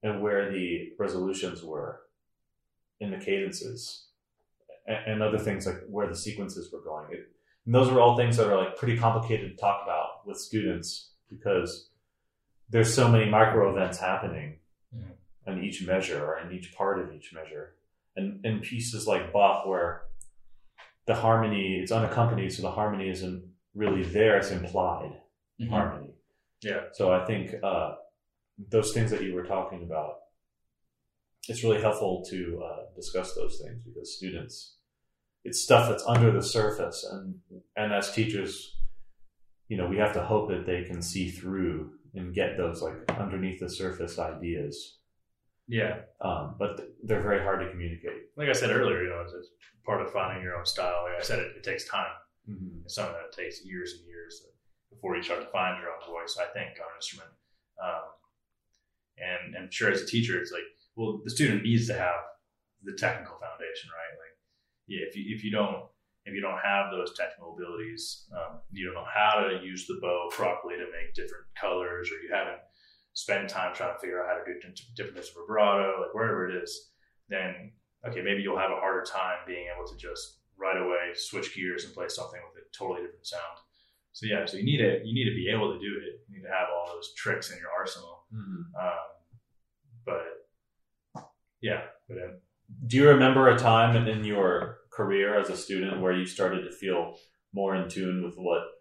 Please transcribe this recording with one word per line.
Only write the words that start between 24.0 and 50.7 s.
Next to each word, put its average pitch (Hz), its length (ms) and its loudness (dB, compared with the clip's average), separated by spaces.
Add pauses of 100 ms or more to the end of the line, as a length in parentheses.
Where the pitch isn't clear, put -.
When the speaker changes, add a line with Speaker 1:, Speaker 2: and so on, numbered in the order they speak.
Speaker 1:
there, 101 340 8
it's 95 140 2
implied 87 640 0 (460)
Speaker 2:
Mm-hmm. 117 120 -2
Speaker 1:
harmony. 95 380 0 (520)
Speaker 2:
Yeah. 95 200 -2 (120)
Speaker 1:
So 95 180 4
I 92 140 6
think, - 380 -2
uh, 87 320 0 (720)
those 110 240 4
things 113 160 2
that 104 140 0
you 95 100 -4
were 90 120 -2
talking 92 360 -2
about, 78 360 -4 (1300)
it's 117 140 -6
really 110 180 4
helpful 104 480 2
to, 87 340 -4
uh, 82 200 -8 (120)
discuss - 380 -4
those 98 320 2
things - 180 -10
because - 320 -12
students, - 600 -10 (680)
it's - 200 -4
stuff 117 260 8
that's - 160 0
under 117 260 8
the 98 120 4
surface, 95 680 0
and, 95 280 -10 (360)
and 107 160 0
as 101 200 0
teachers, 104 680 -2 (920)
you 107 80 -2
know, 87 100 0
we 95 100 0
have 104 160 4
to - 100 0
hope 107 260 2
that 90 180 -2
they 90 160 0
can 87 180 -6
see 90 300 -2
through 87 600 -4 (220)
and 90 200 -8
get 92 220 0
those, 85 260 -2
like, 78 100 -4 (260)
underneath 92 400 -2
the 90 80 -6
surface 87 520 -6
ideas. 78 760 -6 (720)
Speaker 2:
Yeah. 98 340 0 (200)
Speaker 1:
Um, 85 380 -2
but 101 180 -2
th-, - 120 -12 (140)
they're 104 200 0
very 101 180 2
hard 98 200 2
to 90 100 -6
communicate. 85 680 -8
Speaker 2:
Like 147 120 0
I - 20 6
said 123 180 4
earlier, 104 320 4
you 90 80 -2
know, 85 120 -6
it's, 85 120 -10
it's 87 160 -14 (340)
part 101 160 0
of - 140 -4
finding 92 300 -2
your 90 120 -6
own 87 120 -6
style. 87 420 0